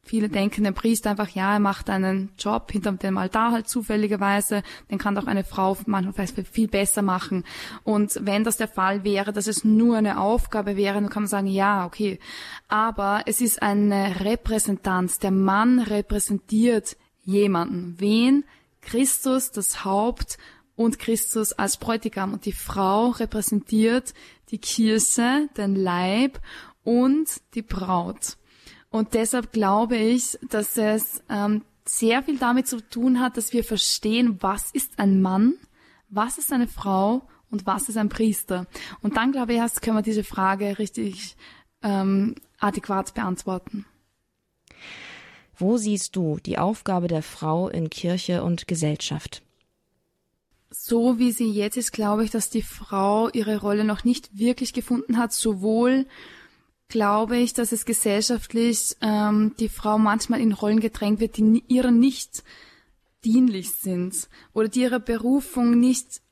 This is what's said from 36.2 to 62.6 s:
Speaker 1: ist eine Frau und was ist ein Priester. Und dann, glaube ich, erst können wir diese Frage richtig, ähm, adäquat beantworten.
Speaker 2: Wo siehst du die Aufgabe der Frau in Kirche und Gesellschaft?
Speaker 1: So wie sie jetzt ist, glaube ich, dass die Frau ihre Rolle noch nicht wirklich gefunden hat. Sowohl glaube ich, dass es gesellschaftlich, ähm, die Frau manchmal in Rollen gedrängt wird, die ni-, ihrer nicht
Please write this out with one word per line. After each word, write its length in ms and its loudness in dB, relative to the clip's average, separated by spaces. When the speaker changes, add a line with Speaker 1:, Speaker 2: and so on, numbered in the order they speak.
Speaker 1:
ist 140 -4
eine 160 2
Frau 600 0
und 160 -4
was 220 -2
ist 80 -6
ein 120 0
Priester. 580 -2
Und 140 -2
dann, 160 2
glaube 200 -2
ich, 60 2
erst 240 -2
können 140 0
wir 60 2
diese 220 -2
Frage 540 -2
richtig, 580 -8
ähm, 520 0
adäquat 560 -4
beantworten. 680 -6
Speaker 2:
Wo 200 2
siehst 400 -2
du 280 0
die 140 -4
Aufgabe 500 -2
der 140 -2
Frau 460 -4
in 220 -4
Kirche 520 -2
und 260 -4
Gesellschaft? 720 -4
Speaker 1:
So 480 2
wie 140 4
sie 180 0
jetzt 260 -2
ist, 160 -4
glaube 320 0
ich, 60 -4
dass 200 -2
die 120 -2
Frau 680 0
ihre 300 -2
Rolle 240 0
noch 200 -2
nicht 340 -2
wirklich 340 0
gefunden 460 -2
hat. 140 0
Sowohl 720 2
glaube 480 2
ich, 160 2
dass 200 -2
es 120 -4
gesellschaftlich, 1160 0
ähm, 580 2
die 80 0
Frau 300 0
manchmal 420 2
in 120 2
Rollen 280 2
gedrängt 400 -2
wird, 160 -2
die 60 0
ni-, 260 6
ihrer 220 4
nicht 520 2